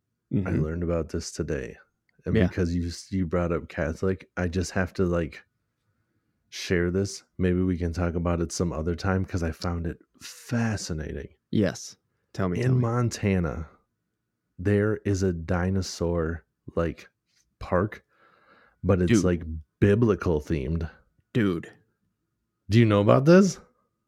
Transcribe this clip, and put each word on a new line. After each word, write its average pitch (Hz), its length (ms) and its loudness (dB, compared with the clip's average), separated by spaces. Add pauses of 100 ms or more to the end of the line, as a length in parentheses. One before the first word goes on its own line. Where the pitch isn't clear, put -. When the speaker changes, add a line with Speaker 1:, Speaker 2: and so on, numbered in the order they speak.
(320)
Speaker 1:
I - 40 0
Speaker 2:
Mm-hmm. 92 260 0
Speaker 1:
learned 82 200 -4
about 82 280 -2
this 85 200 -8
today. 73 460 -6 (480)
And 90 120 -2
Speaker 2:
Yeah. 95 120 6
Speaker 1:
because 87 260 -2
you 85 140 -2
s-, - 240 -12
you 95 140 0
brought 85 260 0
up 78 160 -4
Catholic, 90 680 -4
I 90 120 0
just 87 240 -2
have 92 220 -2
to, 95 120 0
like, 85 360 -2 (1080)
share 87 400 0
this. 98 320 -2 (160)
Maybe 90 240 2
we 92 160 0
can 85 140 -2
talk 85 220 -2
about 85 260 0
it 85 120 -4
some 87 200 -2
other 80 240 -4
time 95 280 -2
'cause 85 180 -4
I 82 100 -2
found 85 340 -6
it 82 120 -8 (220)
fascinating. 95 1080 -6 (220)
Speaker 2:
Yes. - 460 -2 (360)
Tell 95 160 -2
me, 87 100 -2
Speaker 1:
In 117 80 -2
Speaker 2:
tell 127 80 4
me. 123 60 2
Speaker 1:
Montana, 98 880 -2 (880)
there 104 460 2
is 98 180 0
a 95 100 2
dinosaur, 85 1120 -2 (300)
like, 85 340 -4 (520)
park, - 440 -2 (800)
but 90 180 2
it's 90 120 4
Speaker 2:
Dude. 98 120 6
Speaker 1:
like, 87 200 0 (360)
biblical 101 600 4
themed. 80 500 -4 (420)
Speaker 2:
Dude. 98 400 -2 (960)
Speaker 1:
Do 104 100 4
you 120 60 10
know 104 160 6
about 120 240 6
this? 180 360 6 (480)